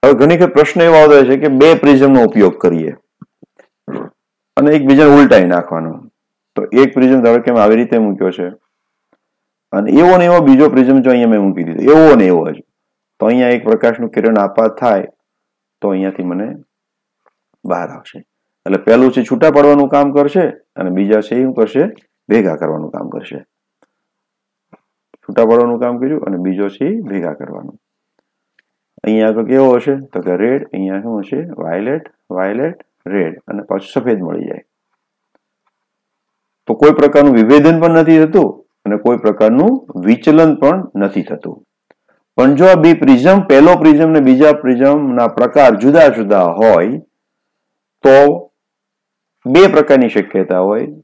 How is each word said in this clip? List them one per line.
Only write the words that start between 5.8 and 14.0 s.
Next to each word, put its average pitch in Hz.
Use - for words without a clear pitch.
તો 104
એક 131
પ્રિઝમ 131
ધારો 117
કે 123
મેં 113
આવી 107
રીતે 117
મૂક્યો 98
છે 90
અને 104
એવો 180
ને 175
એવો 175
બીજો 139
પ્રિઝમ 131
જો 131
અહીંયા 120
મેં 104
મૂકી 90
દીધો, 82
એવો 156
ને 92
એવો 85
જ, -
તો 104
અહીંયા 123
એક 110
પ્રકાશનું 113